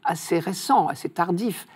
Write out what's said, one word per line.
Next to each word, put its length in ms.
assez 380
récent, 480
assez 200
tardif, 680